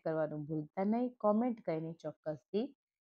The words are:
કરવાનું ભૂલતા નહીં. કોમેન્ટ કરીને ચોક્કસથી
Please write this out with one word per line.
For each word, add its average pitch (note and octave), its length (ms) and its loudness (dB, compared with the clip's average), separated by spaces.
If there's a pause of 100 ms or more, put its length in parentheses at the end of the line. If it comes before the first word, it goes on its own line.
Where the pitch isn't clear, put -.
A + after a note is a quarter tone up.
કરવાનું D3+ 400 0
ભૂલતા D#3 400 -2
નહીં. A#3+ 260 2
કોમેન્ટ A3+ 500 2
કરીને D#3+ 320 -4
ચોક્કસથી E3 800 -6 (360)